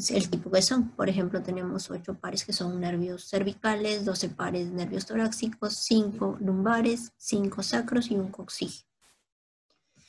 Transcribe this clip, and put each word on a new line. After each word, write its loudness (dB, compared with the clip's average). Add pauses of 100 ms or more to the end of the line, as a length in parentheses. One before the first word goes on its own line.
(100)
el 2
tipo -2
que 6
son. 4
Por -2
ejemplo, 0
tenemos -4
ocho -6
pares -6
que -8
son -2
nervios -2
cervicales, 0
doce 0
pares -2
de -4
nervios -2
torácicos, -2
cinco 2
lumbares, 2
cinco 0
sacros 0
y 2
un 0
coxígeo. -8 (1200)